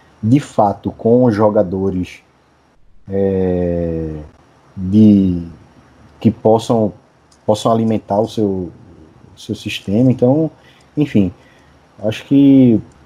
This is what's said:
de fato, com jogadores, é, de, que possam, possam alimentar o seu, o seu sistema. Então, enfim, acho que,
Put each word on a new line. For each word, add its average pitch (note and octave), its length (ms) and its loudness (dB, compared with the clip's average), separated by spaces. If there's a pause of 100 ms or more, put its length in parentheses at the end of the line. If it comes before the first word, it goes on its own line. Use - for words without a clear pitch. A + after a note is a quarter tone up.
(220)
de A#2+ 200 2
fato, G2+ 500 -2
com B2 400 2
jogadores, G2 880 -2 (880)
é, F2+ 1040 -2 (640)
de, G2 680 2 (760)
que A#2 120 0
possam, A2+ 640 0 (520)
possam A2 260 -2
alimentar A2 480 -2
o A2 100 -2
seu, F#2+ 420 -6 (640)
o - 40 -20
seu - 140 -12
sistema. G#2+ 580 -2
Então, C3+ 380 0 (460)
enfim, A2 360 -2 (720)
acho G#2+ 220 -6
que, C3+ 540 4 (260)